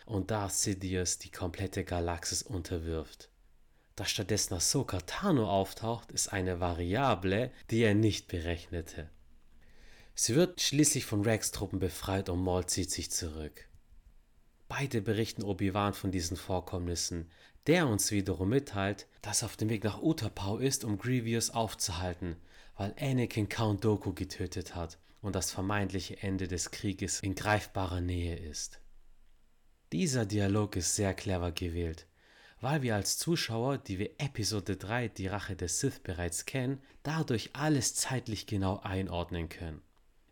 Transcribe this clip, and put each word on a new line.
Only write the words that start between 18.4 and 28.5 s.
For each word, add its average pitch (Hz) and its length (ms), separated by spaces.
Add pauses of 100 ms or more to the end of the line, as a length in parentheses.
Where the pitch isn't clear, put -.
mitteilt, 101 580 (140)
dass 107 240
auf - 140
dem 107 100
Weg 113 160
nach 104 160
Utapau 110 560
ist, 131 280
um 104 120
Grievous 117 540
aufzuhalten, 90 840 (400)
weil 101 220
Anakin 123 520
Count 107 340
Dooku 101 300
getötet 90 600
hat 82 240 (220)
und 95 160
das 90 140
vermeintliche 98 720
Ende 95 260
des 87 220
Krieges 95 500
in 98 140
greifbarer 98 640
Nähe 87 360
ist. - 440 (1120)